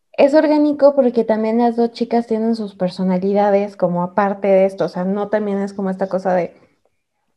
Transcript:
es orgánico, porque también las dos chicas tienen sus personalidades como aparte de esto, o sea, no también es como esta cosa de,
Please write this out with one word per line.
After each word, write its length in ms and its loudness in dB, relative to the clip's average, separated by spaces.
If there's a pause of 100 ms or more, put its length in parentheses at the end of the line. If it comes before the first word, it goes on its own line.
(140)
es 200 4
orgánico, 600 4
porque 300 2
también 340 0
las 160 2
dos 160 0
chicas 360 -2
tienen 280 -2
sus 200 -8
personalidades 1000 0
como 260 -2
aparte 460 -2
de 180 4
esto, 200 -2
o 40 -4
sea, 140 -6
no 260 -4
también 300 -2
es 140 -6
como 160 -6
esta 180 -6
cosa 260 -2
de, 220 -2 (800)